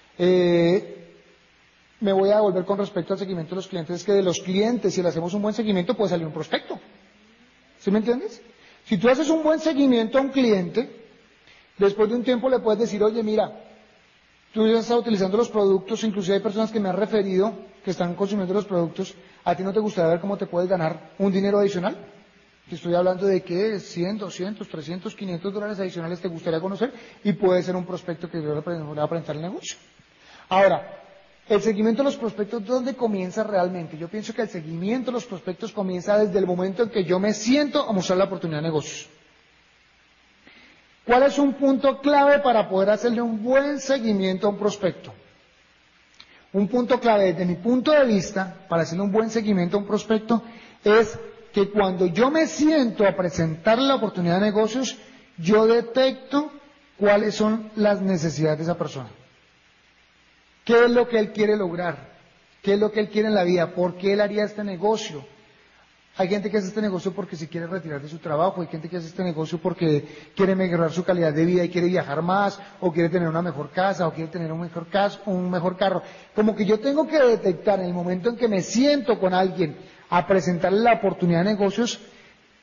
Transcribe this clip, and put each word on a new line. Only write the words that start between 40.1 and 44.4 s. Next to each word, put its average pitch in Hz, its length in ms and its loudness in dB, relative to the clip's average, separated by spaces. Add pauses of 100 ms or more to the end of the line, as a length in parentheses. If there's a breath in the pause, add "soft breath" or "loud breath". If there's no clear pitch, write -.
¿Cuál 247 160 6
es 277 160 2
un 277 140 4
punto 269 480 2
clave 285 360 6
para 233 320 2
poder 190 220 2
hacerle 226 320 0
un 226 200 -4
buen 269 360 2
seguimiento 208 640 0